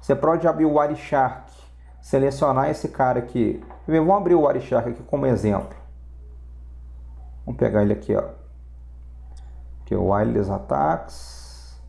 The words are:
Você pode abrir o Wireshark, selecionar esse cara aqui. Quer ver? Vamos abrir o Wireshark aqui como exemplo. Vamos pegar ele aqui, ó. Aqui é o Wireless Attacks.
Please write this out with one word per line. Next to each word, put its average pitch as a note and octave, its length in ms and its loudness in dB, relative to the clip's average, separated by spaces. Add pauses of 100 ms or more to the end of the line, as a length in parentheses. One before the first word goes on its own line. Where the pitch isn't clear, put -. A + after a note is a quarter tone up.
Você - 140 2
pode E3 320 2
abrir D#3+ 200 4
o D3+ 120 4
Wireshark, D3 720 0 (500)
selecionar C3+ 680 2
esse D3+ 200 -2
cara B2+ 300 2
aqui. A#2 460 0 (220)
Quer D#3 60 0
ver? D#3+ 80 6
Vamos F3 160 4
abrir F3+ 180 4
o D#3 120 6
Wireshark B2+ 440 4
aqui A#2 140 -8
como C3+ 220 0
exemplo. G#2 500 2 (1700)
Vamos A#2+ 120 -8
pegar G#2+ 240 2
ele G#2 120 4
aqui, G#2 200 -4
ó. - 100 0 (1600)
Aqui - 140 -4
é - 20 2
o F#2 140 2
Wireless G#2 420 2
Attacks. - 1400 -4